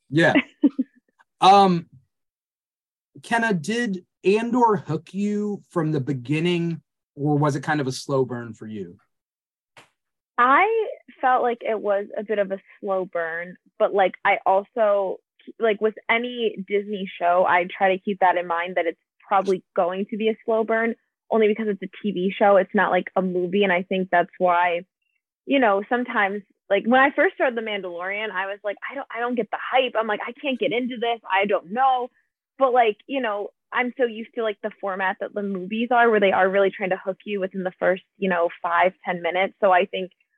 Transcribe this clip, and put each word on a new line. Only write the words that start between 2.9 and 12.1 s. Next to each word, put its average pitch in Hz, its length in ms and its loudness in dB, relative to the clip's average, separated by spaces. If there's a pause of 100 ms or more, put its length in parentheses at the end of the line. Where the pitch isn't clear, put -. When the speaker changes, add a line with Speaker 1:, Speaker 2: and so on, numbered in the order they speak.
Speaker 1:
Kenna, 226 300 0
did 196 520 -4 (200)
Andor 233 520 4
hook - 360 -6
you 208 580 -4
from 156 220 -2
the 151 80 0
beginning, 156 840 -2 (320)
or 147 220 0
was 147 200 2
it 143 60 -8
kind 151 180 -2
of 131 60 -4
a 131 60 -4
slow 135 320 -2
burn 117 300 -8
for 107 120 -18
you? 98 320 -12 (1400)
Speaker 3:
I 277 280 6 (540)
felt 254 220 2
like 240 180 0
it 220 200 -4
was 202 260 -2 (100)